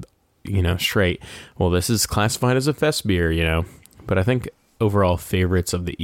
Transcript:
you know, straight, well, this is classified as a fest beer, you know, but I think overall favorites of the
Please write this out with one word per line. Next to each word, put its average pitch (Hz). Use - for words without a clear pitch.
you 98
know, 87
straight, 92
well, 92
this 87
is 113
classified 123
as 131
a 147
fest -
beer, 87
you 82
know, 82
but 92
I 92
think 123
overall 101
favorites 92
of 90
the -